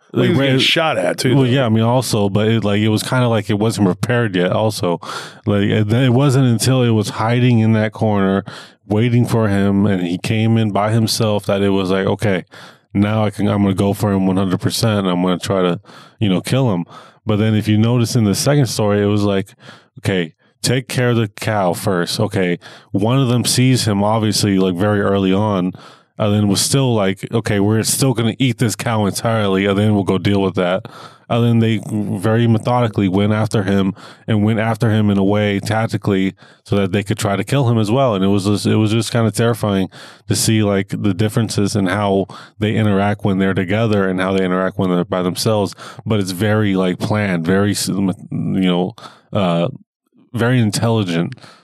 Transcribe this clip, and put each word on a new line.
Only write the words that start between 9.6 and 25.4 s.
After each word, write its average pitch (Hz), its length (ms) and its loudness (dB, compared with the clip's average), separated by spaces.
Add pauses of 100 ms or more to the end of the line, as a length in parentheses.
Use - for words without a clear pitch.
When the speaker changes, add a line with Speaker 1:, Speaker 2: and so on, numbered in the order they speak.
Speaker 2:
and 95 200 0
he 87 120 -2
came 113 400 0
in 110 140 0
by 101 180 0
himself 107 560 0
that 101 160 0
it 101 80 2
was 98 200 0
like, 95 160 0
"Okay, 101 380 -2 (480)
now 107 320 2
I 104 60 0
can, 101 180 -2
I'm 104 140 2
gonna 98 120 2
go 98 200 0
for 104 180 0
him 95 140 0
one 95 100 0
hundred 92 240 -2
percent, 107 460 0
and - 20 0
I'm 90 140 0
gonna 90 160 0
try 95 240 -2
to, 90 180 0 (380)
you 107 100 0
know, 90 140 0
kill 127 320 0
him." 85 100 -2 (400)
But 107 120 0
then 110 180 2
if 107 140 0
you 107 100 4
notice 117 380 2
in 117 80 4
the 101 100 2
second 139 320 2
story, 104 360 0
it 101 40 2
was 104 160 2
like, 98 320 -2 (460)
"Okay, 90 340 -2 (280)
take 123 260 -2
care 123 220 0
of 117 60 2
the 113 120 0
cow 101 460 -2
first." 90 460 -2
Okay, 92 380 -2 (340)
one 110 280 0
of 131 80 0
them 120 180 0
sees 127 400 2
him, 101 180 0
obviously, 107 540 0
like, 95 160 2
very 104 260 0
early 98 320 2
on, 95 400 0 (460)